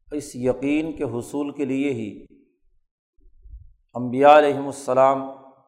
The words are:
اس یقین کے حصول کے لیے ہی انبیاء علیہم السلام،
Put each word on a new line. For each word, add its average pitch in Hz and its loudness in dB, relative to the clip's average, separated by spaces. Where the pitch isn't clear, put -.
اس 147 -10
یقین 139 -2
کے 151 -6
حصول 139 -6
کے 143 -6
لیے 135 -4
ہی 110 -10
انبیاء 127 6
علیہم 143 2
السلام، 135 2